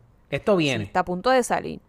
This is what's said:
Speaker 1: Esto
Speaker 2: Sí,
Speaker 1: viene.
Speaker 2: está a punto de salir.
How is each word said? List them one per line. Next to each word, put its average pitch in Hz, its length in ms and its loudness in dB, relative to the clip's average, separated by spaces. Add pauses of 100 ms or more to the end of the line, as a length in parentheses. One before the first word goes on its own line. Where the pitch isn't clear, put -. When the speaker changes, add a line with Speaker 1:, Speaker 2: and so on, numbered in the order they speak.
(300)
Speaker 1:
Esto 143 220 0
Speaker 2:
Sí, 190 60 4
Speaker 1:
viene. 131 260 0
Speaker 2:
está 185 160 -2
a 180 40 2
punto 180 260 -2
de 262 120 4
salir. - 460 -4